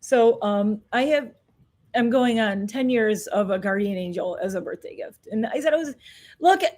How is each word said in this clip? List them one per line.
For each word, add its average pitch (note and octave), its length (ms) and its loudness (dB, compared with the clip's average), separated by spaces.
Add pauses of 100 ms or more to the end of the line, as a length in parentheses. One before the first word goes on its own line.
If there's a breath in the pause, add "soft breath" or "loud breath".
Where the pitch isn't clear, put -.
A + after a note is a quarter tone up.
So, A#3 420 4
um, G#3 380 0 (120)
I A#3+ 100 0
have, C#4+ 300 0 (640)
I'm A#3 160 2
going B3 300 2
on G3+ 260 -2
ten B3+ 240 -2
years A3 380 0
of G#3 220 0
a F#3+ 80 0
guardian G3+ 380 -2
angel F3+ 460 -6
as F#3+ 120 -4
a F#3 60 -4
birthday - 360 -10
gift. - 340 -14
And A3 160 -2
I - 140 -4
said, D4+ 120 0
I D4+ 40 2
was, D#4 180 -2 (460 loud breath)
Look F#4+ 220 4 (160)